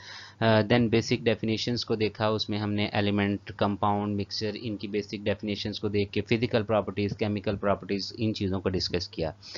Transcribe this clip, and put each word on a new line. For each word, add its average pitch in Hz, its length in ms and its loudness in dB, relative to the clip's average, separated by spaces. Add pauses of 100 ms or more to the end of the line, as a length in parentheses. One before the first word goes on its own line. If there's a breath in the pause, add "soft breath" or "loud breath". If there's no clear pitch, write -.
(420 loud breath)
uh, 110 200 6
then 117 280 4
basic 113 340 2
definitions 113 600 0
को 113 120 0
देखा, 107 340 0
उसमें 104 280 0
हमने 104 360 0
element, 101 580 0
compound, 101 640 0
mixture, 101 400 -4
इनकी 107 320 -8
basic 104 360 -4
definitions 104 560 -2
को 107 100 -2
देख 101 200 2
के 104 120 -2
physical 117 420 2
properties, 101 500 0
chemical 104 420 -2
properties, 98 640 -2
इन 107 140 0
चीज़ों 95 260 -2
को 95 100 0
discuss 87 380 -2
किया। 80 280 -2 (220 loud breath)